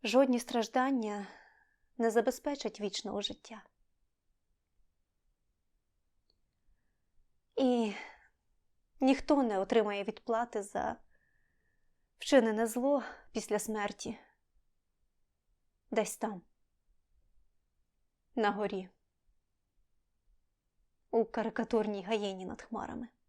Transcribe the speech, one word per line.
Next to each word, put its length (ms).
Жодні 360
страждання 880
не 140
забезпечать 680
вічного 400
життя. 420
І 380
ніхто 440
не 160
отримає 440
відплати 600
за 320
вчинене 500
зло 360
після 280
смерті. 580
Десь 260
там, 240
на 160
горі, 380
у 140
карикатурній 760
гаєні 420
над 160
хмарами. 460